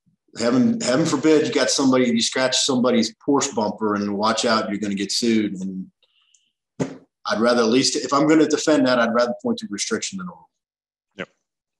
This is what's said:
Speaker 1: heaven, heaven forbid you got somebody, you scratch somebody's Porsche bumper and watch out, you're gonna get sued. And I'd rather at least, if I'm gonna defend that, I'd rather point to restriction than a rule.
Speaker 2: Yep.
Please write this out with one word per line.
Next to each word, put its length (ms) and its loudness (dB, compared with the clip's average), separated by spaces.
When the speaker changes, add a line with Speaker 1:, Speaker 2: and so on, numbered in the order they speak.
Speaker 1:
heaven, 420 2
heaven 260 0
forbid 400 2
you 80 -4
got 160 2
somebody, 360 2
you 140 0
scratch 380 -2
somebody's 580 0
Porsche 380 0
bumper 400 -2
and 220 -2
watch 280 0
out, 260 0
you're 100 -4
gonna 160 -6
get 160 -6
sued. 480 0
And 260 -10
I'd 120 -2
rather 240 2
at 60 2
least, 260 2
if 180 -4
I'm 140 2
gonna 220 4
defend 400 2
that, 100 2
I'd 160 0
rather 260 0
point 180 -4
to 120 -12
restriction 480 -6
than 80 -10
a 40 -10
rule. 200 -20
Speaker 2:
Yep. 120 -12